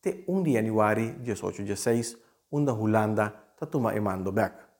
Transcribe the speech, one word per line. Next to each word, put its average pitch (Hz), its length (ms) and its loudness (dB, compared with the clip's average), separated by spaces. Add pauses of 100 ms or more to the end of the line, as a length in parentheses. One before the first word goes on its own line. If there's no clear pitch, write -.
te - 260 -4
um 185 160 0
de 143 100 4
janeiro 110 680 2
dieciocho 101 420 -6
dieciséis, 117 540 -2 (340)
onde 147 200 2
Holanda 107 580 2 (280)
tá 151 80 -10
toma 123 300 0
e 107 40 0
mando 95 320 -2
back. 98 260 0 (220)